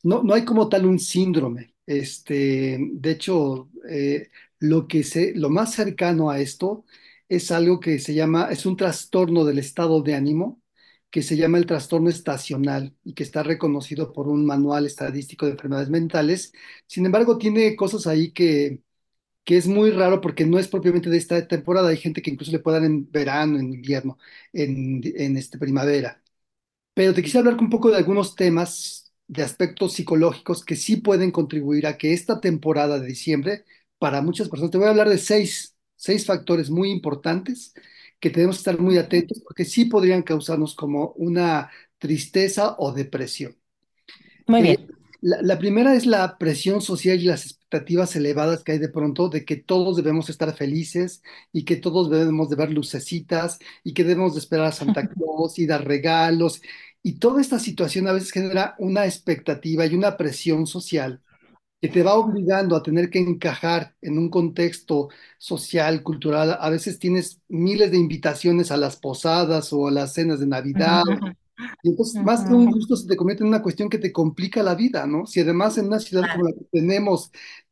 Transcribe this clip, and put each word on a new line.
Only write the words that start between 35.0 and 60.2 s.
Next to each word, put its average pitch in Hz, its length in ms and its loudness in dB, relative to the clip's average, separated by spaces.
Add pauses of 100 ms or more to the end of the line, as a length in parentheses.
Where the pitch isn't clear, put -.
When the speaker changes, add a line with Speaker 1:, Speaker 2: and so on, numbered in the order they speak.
Speaker 1:
de 196 100 4
seis, - 580 -2 (180)
seis 208 300 -2
factores 165 440 0
muy 185 220 0
importantes 175 800 -6 (460)
que 165 120 0
tenemos 180 260 2
que - 40 -8
estar 175 180 -2
muy 180 180 4
atentos 170 460 0
porque - 220 -6
sí 233 200 2
podrían 185 380 4
causarnos 156 520 -2
como 147 420 -4
una 170 540 0 (280)
tristeza 190 800 0
o 139 140 -2
depresión. 135 640 -8 (920)
Speaker 2:
Muy 233 140 6
Speaker 1:
Eh, - 20 6
Speaker 2:
bien. 175 140 6 (440)
Speaker 1:
la, - 200 0
la 185 180 2
primera 220 360 4
es 247 100 2
la 190 320 2
presión 180 440 -2
social 185 380 0
y 175 60 0
las 175 200 0
expectativas 170 720 -4
elevadas 151 480 -2
que 156 100 -4
hay 156 60 0
de 147 100 -4
pronto 151 400 -2
de 151 160 -6
que 156 100 -6
todos 185 400 0
debemos 156 340 0
estar 156 260 -4
felices 160 640 -4 (300)
y - 140 -4
que 170 120 0
todos 175 320 0
debemos 156 400 2
de 147 60 -2
ver 151 160 0
lucecitas 165 880 -4 (240)
y 160 100 -8
que 170 100 2
debemos 175 300 2
de 151 60 -6
esperar 156 280 0
a 156 40 0
Santa - 360 -2
Speaker 2:
<laughs> - 20 -4
Speaker 1:
Claus 160 500 -4
y 170 80 0
dar 147 200 0
regalos. 165 760 2 (400)
Y - 180 -4
toda 262 220 4
esta 262 180 0
situación 190 480 -2
a 190 60 2
veces 190 180 -2
genera 190 480 -2
una 196 260 0
expectativa 160 800 -2
y 160 100 0
una 196 220 2
presión 156 500 -2